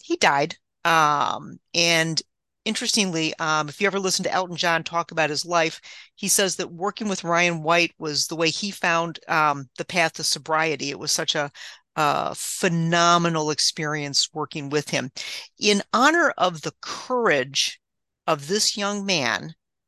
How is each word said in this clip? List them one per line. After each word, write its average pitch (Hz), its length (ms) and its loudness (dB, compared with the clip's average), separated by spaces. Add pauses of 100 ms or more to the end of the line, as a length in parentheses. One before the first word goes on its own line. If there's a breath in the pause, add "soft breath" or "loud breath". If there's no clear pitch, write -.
he 339 140 -4
died. 151 400 2 (300)
Um, 147 720 2 (140)
and 165 460 2 (460)
interestingly, 190 760 -2
um, 156 280 0
if 147 140 -8
you 196 60 2
ever 190 120 0
listen 190 240 -2
to 165 80 -2
Elton 180 240 -2
John 165 280 0
talk 170 280 -4
about 160 180 0
his 147 160 -4
life, 165 360 0 (340 loud breath)
he 196 140 -4
says 196 260 2
that 160 160 -6
working 196 380 -4
with 185 160 -4
Ryan 170 360 2
White 165 380 2
was 151 280 -2
the 160 100 -8
way 165 120 2
he 196 220 -4
found, 170 560 -2
um, 143 500 0
the 165 80 -6
path 165 280 0
to 160 100 -10
sobriety. 151 640 -2
It 139 80 -8
was - 140 -6
such - 240 -2
a, 147 160 -2 (460 loud breath)
a 147 380 2
phenomenal 170 1160 2
experience 147 800 -2
working 151 360 -6
with 147 200 -2
him. 131 220 -2 (480 loud breath)
In 208 320 2
honor 294 460 4
of 175 240 0
the 156 200 -6
courage 151 1000 0 (460)
of 147 200 0
this 208 300 0
young 202 280 -2
man, 151 480 0 (340)